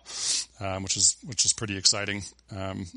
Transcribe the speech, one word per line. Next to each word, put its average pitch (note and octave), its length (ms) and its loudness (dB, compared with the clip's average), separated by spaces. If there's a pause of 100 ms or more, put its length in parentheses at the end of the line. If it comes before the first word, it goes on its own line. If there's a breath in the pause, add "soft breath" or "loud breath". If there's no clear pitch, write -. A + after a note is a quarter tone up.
(600 loud breath)
um, F#2+ 220 -2
which F#2+ 160 -2
is, - 280 4
which B2+ 200 0
is - 80 4
pretty G2+ 240 -2
exciting. G2+ 460 2 (320)
Um, F#2+ 420 -4